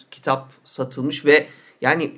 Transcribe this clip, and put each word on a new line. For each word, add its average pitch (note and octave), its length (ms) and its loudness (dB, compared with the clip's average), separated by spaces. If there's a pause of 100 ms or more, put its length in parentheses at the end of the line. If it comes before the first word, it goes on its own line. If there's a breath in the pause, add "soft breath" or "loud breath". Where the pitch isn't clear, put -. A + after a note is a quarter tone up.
(100)
kitap - 380 -6 (160)
satılmış C3 600 -8
ve D3 220 6 (340 loud breath)
yani D3 380 0